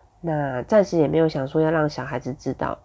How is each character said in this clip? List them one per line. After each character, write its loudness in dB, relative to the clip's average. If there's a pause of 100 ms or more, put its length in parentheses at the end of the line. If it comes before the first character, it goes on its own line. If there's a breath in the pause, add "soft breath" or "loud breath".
(220 soft breath)
那 -4
暂 4
时 -2
也 4
没 2
有 4
想 -4
说 -2
要 2
让 2
小 -10
孩 -6
子 -8
知 -6
道。 -6